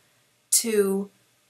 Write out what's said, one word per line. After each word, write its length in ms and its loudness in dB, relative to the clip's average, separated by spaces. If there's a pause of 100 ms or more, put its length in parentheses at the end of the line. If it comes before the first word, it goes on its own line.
(520)
to 580 0 (400)